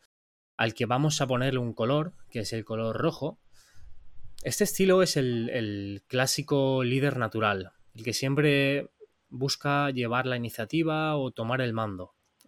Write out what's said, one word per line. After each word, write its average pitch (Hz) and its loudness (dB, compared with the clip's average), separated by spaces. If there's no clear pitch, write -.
al 113 0
que 120 -2
vamos 143 2
a 139 2
ponerle 127 2
un 117 -4
color, 147 0
que 120 -6
es 101 -6
el 113 -4
color 113 -4
rojo. 156 -2
Este 151 0
estilo 185 6
es 175 2
el, 120 2
el 101 -4
clásico 135 2
líder 131 0
natural, 107 0
el 113 -14
que 117 -4
siempre 139 2
busca 143 0
llevar 123 0
la 127 0
iniciativa 156 0
o 131 -2
tomar 120 -2
el 120 0
mando. 101 -4